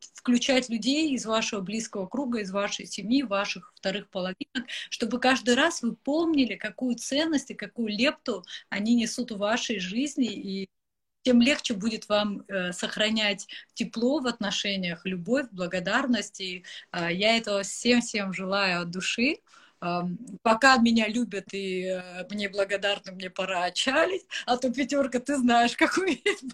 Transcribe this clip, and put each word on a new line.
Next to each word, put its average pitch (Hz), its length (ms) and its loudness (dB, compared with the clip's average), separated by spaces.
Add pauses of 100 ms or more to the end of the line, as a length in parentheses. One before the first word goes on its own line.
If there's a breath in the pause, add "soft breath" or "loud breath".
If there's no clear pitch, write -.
(140)
включать 247 560 2
людей 277 460 0
из 220 100 -4
вашего 220 360 -2
близкого 202 440 -6
круга, 240 360 -2
из 190 100 -8
вашей 202 340 -4
семьи, 226 380 0
ваших 196 520 -4
вторых 202 340 -6
половинок, 190 580 -6 (240 loud breath)
чтобы 240 280 -2
каждый 254 360 4
раз 311 260 2
вы 233 140 -2
помнили, 294 600 2
какую 240 420 -4
ценность 294 520 0
и 220 60 -12
какую 214 340 -6
лепту 208 540 -2 (260 loud breath)
они 208 240 2
несут 240 380 0
в 208 60 -8
вашей 208 420 -2
жизни, 240 520 -2
и 190 380 -6 (540)
тем 240 180 8
легче 269 320 4
будет 214 360 -4
вам, 208 380 0
э, 185 240 -4
сохранять 214 760 0 (260 loud breath)
тепло 247 460 0
в 254 80 -2
отношениях, 196 800 -2
любовь, 196 460 -2
благодарность. 190 920 -2
И, 180 220 -8 (280 loud breath)
а, 170 200 -2
я 208 260 4
этого 202 260 -2
всем-всем 233 680 0
желаю 185 500 0
от 170 80 -8
души. 233 480 0 (420 soft breath)
Ам, 175 360 -2 (240)
пока 254 360 6
меня 226 320 4
любят 202 440 -6
и, 190 300 -4
э, 180 480 -6
мне 208 180 -4
благодарны, 196 640 0
мне 185 180 -10
пора 185 360 -2
отчалить, 311 600 0 (200 loud breath)
а 247 120 2
то 254 140 0
Петёрка, 269 480 0
ты 277 160 -2
знаешь, 240 400 4
как - 220 2
умеет 370 420 0 (140)